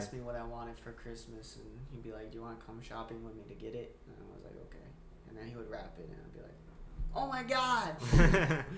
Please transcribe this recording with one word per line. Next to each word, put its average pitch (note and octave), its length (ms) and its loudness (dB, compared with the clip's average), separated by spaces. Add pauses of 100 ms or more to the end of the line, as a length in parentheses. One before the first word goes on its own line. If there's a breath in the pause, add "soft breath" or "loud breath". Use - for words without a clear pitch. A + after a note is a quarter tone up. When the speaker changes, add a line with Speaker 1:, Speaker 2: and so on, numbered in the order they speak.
Speaker 1:
ask - 100 -6
me B2+ 80 -6
what A#2+ 160 -6
I A#2 80 -6
wanted A#2 340 -8
for A#2+ 140 -10
Christmas, A2+ 640 -12
and A2 80 -14 (280)
he'd A#2+ 100 -10
be A2+ 100 -8
like, A2 180 -10
"Do A2+ 80 -10
you A2+ 40 -8
wanna A2+ 220 -8
come A2+ 180 -10
shopping A2+ 420 -8
with A2 120 -10
me G#2+ 120 -12
to G#2 60 -12
get A2 200 -8
it?" - 220 -8 (100)
And - 120 -16
I - 160 -14
was - 100 -14
like, - 100 -14 (120)
"Okay." - 180 -14 (440)
And A2+ 80 -14
then A2 120 -10
he A#2+ 80 -10
would A2 140 -8
wrap F#2+ 280 -8
it, D#2+ 100 -12
and - 160 -12
I'd - 80 -14
be - 80 -14
like, - 180 -16 (560)
"Oh C4+ 140 2
my B3+ 160 -2
God!" A#3+ 520 4 (160)
Speaker 2:
<laughs> D#3 520 10 (140)